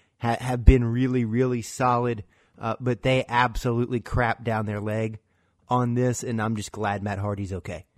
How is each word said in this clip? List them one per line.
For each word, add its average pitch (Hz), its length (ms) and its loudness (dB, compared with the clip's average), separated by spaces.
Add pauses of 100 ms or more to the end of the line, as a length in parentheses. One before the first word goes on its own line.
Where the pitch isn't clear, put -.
(180)
ha-, 117 220 0
have 123 240 -4
been 127 200 10
really, 123 400 0
really 120 380 0
solid, 120 600 0 (340)
uh, 113 220 -4
but 123 220 -2
they 131 260 2
absolutely 120 720 0
crapped 117 420 -2
down 110 240 -2
their 104 140 -4
leg 107 400 -4 (480)
on 123 260 2
this, 123 300 0
and 113 180 -4
I'm 110 140 0
just 104 160 -8
glad 104 320 -2
Matt 98 160 -4
Hardy's 101 320 -4
okay. 90 320 -10 (140)